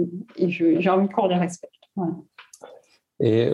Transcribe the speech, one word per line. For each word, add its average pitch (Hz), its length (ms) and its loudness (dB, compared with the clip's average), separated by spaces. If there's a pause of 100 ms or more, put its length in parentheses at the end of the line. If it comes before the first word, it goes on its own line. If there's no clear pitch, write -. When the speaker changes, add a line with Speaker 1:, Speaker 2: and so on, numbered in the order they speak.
(360)
Speaker 1:
et 180 160 0
je, 165 280 2
j'ai 180 120 2
envie 196 180 2
qu'on 202 180 0
les 180 100 0
respecte. 175 360 -6 (220)
Voilà. 175 180 -2 (1080)
Speaker 2:
Et 117 340 2